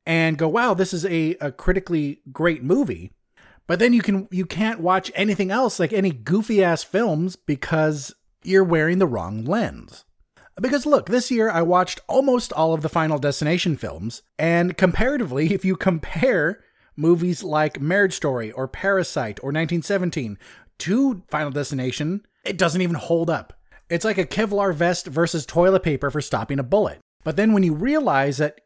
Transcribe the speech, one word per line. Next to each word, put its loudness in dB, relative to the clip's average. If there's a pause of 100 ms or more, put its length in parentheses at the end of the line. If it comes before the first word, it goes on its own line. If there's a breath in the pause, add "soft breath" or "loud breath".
and 0
go, 2
"Wow, 2
this 0
is -2
a, 0
a -4
critically -2 (100)
great 0
movie." 0 (560 soft breath)
But 0
then 4
you 6
can, 0
you -2
can't -4
watch 0
anything 0
else, 0
like 0
any 2
goofy-ass 2
films, -2
because -2 (300)
you're 4
wearing 2
the 4
wrong -4
lens. -4 (540 soft breath)
Because 0
look, 4
this 0
year 2
I 0
watched 2
almost 2
all 0
of -2
the -2
Final 0
Destination 0
films, -10 (160)
and 0
comparatively, 2
if -2
you 2
compare 0 (320 soft breath)
movies 2
like -2
Marriage 2
Story -4
or -6
Parasite -2
or -4
nineteen -2
seventeen -4 (400 loud breath)
to 0
Final -4
Destination, -4 (180)
it -6
doesn't 0
even -2
hold 0
up. -6 (340 soft breath)
It's -2
like 0
a 0
Kevlar 0
vest 0
versus -2
toilet 4
paper 0
for -2
stopping -4
a 0
bullet. 0 (220)
But -4
then 4
when 4
you 2
realize 2
that -2